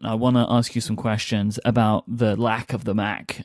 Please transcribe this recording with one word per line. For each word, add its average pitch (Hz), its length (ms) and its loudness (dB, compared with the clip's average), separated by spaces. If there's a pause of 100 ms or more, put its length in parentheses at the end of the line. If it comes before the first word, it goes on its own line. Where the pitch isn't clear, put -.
I 113 120 -4
wanna 120 340 4
ask 117 260 2
you 120 60 -2
some 113 140 -4
questions 107 720 -2
about 110 420 2
the 110 300 0
lack 113 380 -2
of 104 100 -6
the 104 100 -2
Mac, - 500 -4